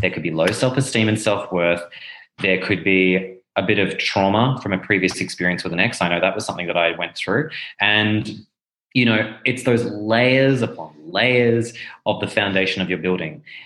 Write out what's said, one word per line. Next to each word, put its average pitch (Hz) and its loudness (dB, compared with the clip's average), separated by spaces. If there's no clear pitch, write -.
There 92 2
could 80 -2
be 82 -4
low 80 2
self-esteem 120 0
and 107 2
self-worth. 87 0
There 92 2
could 90 -2
be 92 2
a 107 2
bit 101 2
of 95 0
trauma 107 2
from - -2
a 131 0
previous 92 0
experience 90 -4
with 85 -6
an 85 -4
ex. 113 -2
I 87 2
know 87 0
that 95 2
was 101 -6
something 90 -6
that 87 -2
I 85 2
went 85 -8
through. 113 -2
And, 107 0
you 123 4
know, 107 2
it's 127 -4
those 120 2
layers 123 2
upon 82 -8
layers 120 2
of 104 0
the 101 -4
foundation 95 0
of 90 -4
your 90 -2
building. 85 -4